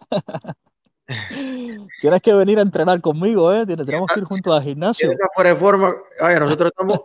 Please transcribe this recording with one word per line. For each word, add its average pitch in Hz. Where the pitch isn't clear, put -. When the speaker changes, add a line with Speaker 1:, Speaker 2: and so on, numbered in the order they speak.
Speaker 1:
<laughs> -
Tienes 180
que 220
venir 202
a 208
entrenar 180
conmigo, 175
¿eh? 226
Tienes, 160
Speaker 2:
Si 139
Speaker 1:
tenemos 170
Speaker 2:
está, -
Speaker 1:
que 214
ir 190
juntos 185
al 139
gimnasio. 156
Speaker 2:
si 175
está 190
fuera 180
de 165
forma, 190
vaya, 165
nosotros 160
estamos 190